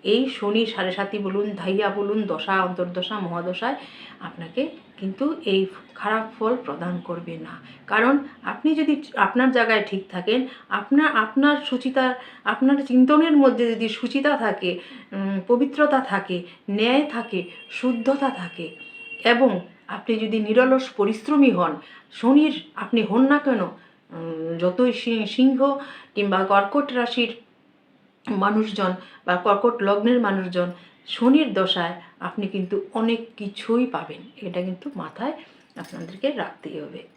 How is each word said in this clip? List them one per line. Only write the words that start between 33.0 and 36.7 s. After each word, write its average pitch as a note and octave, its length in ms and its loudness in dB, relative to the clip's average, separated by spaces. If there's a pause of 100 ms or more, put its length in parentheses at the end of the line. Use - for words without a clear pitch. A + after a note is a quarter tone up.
কিছুই A3+ 480 -2
পাবেন, - 640 -12
এটা F3+ 140 -6
কিন্তু F#3 340 -8
মাথায় F#3+ 360 -8 (440)
আপনাদেরকে F3+ 560 -6
রাখতেই - 480 -10